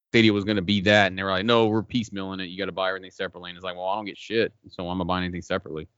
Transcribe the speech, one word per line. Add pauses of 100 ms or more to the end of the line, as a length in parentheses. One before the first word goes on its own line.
(120)
Stadia
was
gonna
be
that,
and
they
were
like,
"No,
we're
piecemealing
it.
You
gotta
buy
everything
separately."
And
it's
like,
"Well,
I
don't
get
shit, (180)
so
why
am
I
buying
anything
separately?"